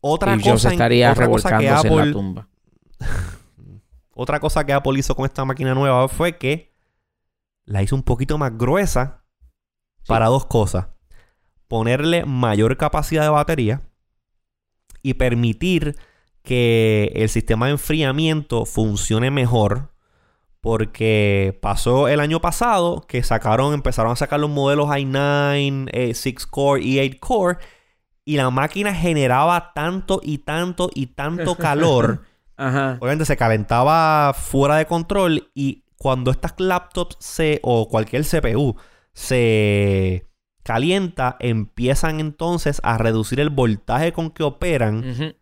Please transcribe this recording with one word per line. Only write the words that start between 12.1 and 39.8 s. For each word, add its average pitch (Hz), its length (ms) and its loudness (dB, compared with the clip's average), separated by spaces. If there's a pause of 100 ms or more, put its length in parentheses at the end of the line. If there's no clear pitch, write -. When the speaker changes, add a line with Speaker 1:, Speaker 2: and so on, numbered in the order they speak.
Speaker 1:
mayor 120 520 2
capacidad 151 460 0
de 151 60 2
batería 147 520 0 (1200)
y 131 120 -2
permitir 131 800 0 (480)
que 113 720 2
el 110 140 0
sistema 113 360 0
de 139 80 0
enfriamiento 147 920 -2
funcione 110 680 -2
mejor. 120 600 0 (680)
Porque 107 1000 0
pasó 123 460 2
el 147 120 2
año 160 220 -2
pasado 175 680 0
que 123 140 -4
sacaron, 120 520 2
empezaron 117 380 0
a 123 40 -2
sacar 147 240 -2
los 147 100 -2
modelos 147 480 0
i 139 80 -2
nine, 139 880 0
eh, 120 220 -2
six - 340 -6
core 139 340 0
y 131 180 0
eight 135 200 -2
core. 185 380 -2 (680)
Y 147 120 -2
la 131 120 2
máquina 156 460 -2
generaba 156 800 2
tanto 185 500 -4
y 147 160 -6
tanto 175 540 -4
y 131 140 -6
tanto 165 480 -4
Speaker 2:
<laughs> - 20 -16
Speaker 1:
calor. 143 680 2 (320)
Speaker 2:
Ajá. 135 440 -2
Speaker 1:
Obviamente 143 260 -2
se 143 120 0
calentaba 139 960 2
fuera 143 440 0
de 156 100 2
control. 170 640 -2
Y 135 300 -4 (140)
cuando 127 340 0
estas - 260 -4
laptops 180 640 -4
se, 156 440 -2
o 117 260 2
cualquier 117 360 -2
C 156 160 0
P 120 140 0
U 131 200 0 (380)
se 101 1120 0 (360)